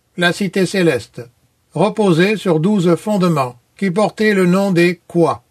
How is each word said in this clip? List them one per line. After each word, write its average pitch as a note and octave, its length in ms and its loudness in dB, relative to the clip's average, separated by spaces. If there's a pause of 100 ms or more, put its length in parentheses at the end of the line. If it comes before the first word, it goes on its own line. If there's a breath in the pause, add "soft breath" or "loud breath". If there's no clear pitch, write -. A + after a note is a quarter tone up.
(180)
la F3 160 0
cité F#3+ 320 -2
céleste, D#3+ 560 -2 (520)
reposait G3 640 0
sur E3 240 0
douze F3+ 360 2
fondements, E3+ 600 -2 (220)
qui G3 140 -4
portaient G#3+ 420 0
le F#3+ 120 2
nom F#3+ 280 0
des E3+ 340 2
quoi ? D#3 420 0